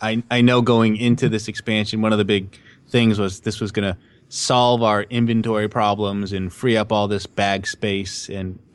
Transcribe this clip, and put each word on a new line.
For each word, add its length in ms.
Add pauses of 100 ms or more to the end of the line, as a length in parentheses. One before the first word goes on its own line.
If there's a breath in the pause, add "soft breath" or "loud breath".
I, 300
I 120
know 200
going 340
into 320
this 200
expansion, 540
one 100
of 60
the 60
big 320 (320 loud breath)
things 300
was 220
this 200
was 120
gonna 240 (320 soft breath)
solve 540
our 220
inventory 640
problems 640
and 200
free 240
up 160
all 160
this 180
bag 400
space, 640
and, 300 (160)